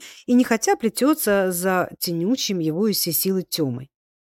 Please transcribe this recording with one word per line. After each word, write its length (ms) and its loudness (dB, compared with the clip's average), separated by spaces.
и 80 2
нехотя 420 4
плетется 760 0
за 480 0
тянущим 640 -2
его 260 0
из 120 0
всей 140 -4
силы 300 -2
Темой. 480 -4